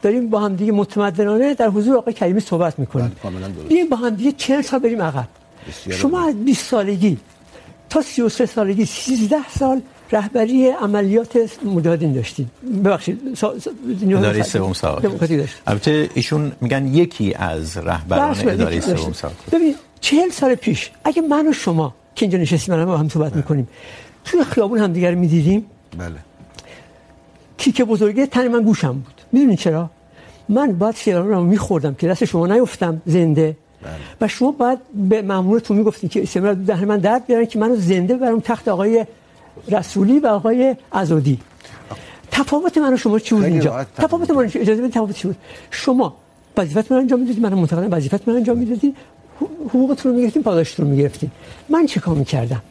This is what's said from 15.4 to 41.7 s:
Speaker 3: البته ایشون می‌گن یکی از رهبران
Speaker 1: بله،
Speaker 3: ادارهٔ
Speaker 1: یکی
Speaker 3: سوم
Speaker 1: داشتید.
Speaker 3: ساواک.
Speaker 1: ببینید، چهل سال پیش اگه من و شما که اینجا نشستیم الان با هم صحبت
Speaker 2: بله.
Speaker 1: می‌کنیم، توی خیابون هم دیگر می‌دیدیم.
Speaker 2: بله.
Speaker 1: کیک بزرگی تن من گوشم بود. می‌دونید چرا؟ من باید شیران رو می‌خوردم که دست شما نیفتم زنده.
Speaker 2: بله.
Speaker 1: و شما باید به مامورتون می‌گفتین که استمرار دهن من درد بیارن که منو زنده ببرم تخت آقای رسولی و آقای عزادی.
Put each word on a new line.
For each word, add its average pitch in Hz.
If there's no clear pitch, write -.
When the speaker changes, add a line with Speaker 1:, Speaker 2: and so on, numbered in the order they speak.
Speaker 3:
البته 151
ایشون 151
می‌گن 135
یکی 135
از 80
رهبران 87
Speaker 1:
بله، 202
Speaker 3:
ادارهٔ 82
Speaker 1:
یکی -
Speaker 3:
سوم 185
Speaker 1:
داشتید. -
Speaker 3:
ساواک. -
Speaker 1:
ببینید، 330
چهل 339
سال 262
پیش -
اگه 311
من 302
و 302
شما 160
که 233
اینجا 185
نشستیم 165
الان 165
با 180
هم 151
صحبت 147
Speaker 2:
بله. -
Speaker 1:
می‌کنیم، 139
توی 349
خیابون 220
هم 196
دیگر 175
می‌دیدیم. 180
Speaker 2:
بله. 85
Speaker 1:
کیک -
بزرگی 214
تن 254
من 233
گوشم 175
بود. -
می‌دونید 247
چرا؟ 165
من 247
باید 202
شیران 180
رو 196
می‌خوردم 175
که 165
دست 185
شما 175
نیفتم 185
زنده. 160
Speaker 2:
بله. 147
Speaker 1:
و 220
شما 247
باید 254
به 214
مامورتون 196
می‌گفتین 208
که -
استمرار 202
دهن 190
من 208
درد 220
بیارن 233
که 226
منو 226
زنده 185
ببرم 247
تخت -
آقای 214
رسولی 202
و 294
آقای 233
عزادی. 147